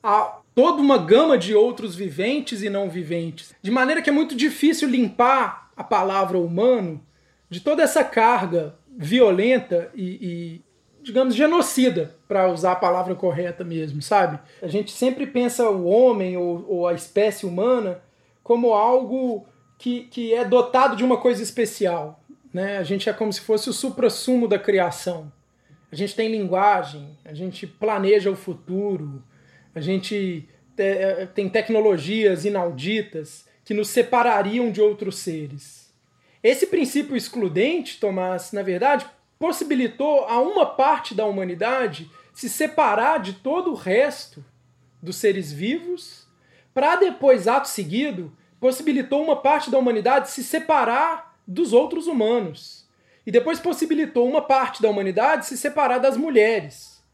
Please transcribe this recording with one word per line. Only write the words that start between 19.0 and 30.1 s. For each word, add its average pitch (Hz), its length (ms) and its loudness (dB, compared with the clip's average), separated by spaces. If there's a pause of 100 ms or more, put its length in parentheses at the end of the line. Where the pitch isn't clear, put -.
que, 247 260 -6
que 233 300 -4
é 240 100 2
dotado 247 520 4
de 208 80 -2
uma 254 140 2
coisa 233 260 0
especial, 175 800 -4 (280)
né? 196 260 -6
A 185 60 -4
gente 190 240 -4
é 208 60 0
como 214 180 -4
se 196 100 -8
fosse 214 280 -2
o - 40 -4
suprassumo 254 720 0
da 196 100 2
criação. 175 720 -2 (600)
A 156 40 -18
gente 196 200 -6
tem 220 160 -2
linguagem, 185 920 0
a 156 100 -18
gente 180 340 -12
planeja 202 640 0
o 185 40 -4
futuro, 175 840 -8 (540)
a 160 60 -8
gente 185 680 -4 (260)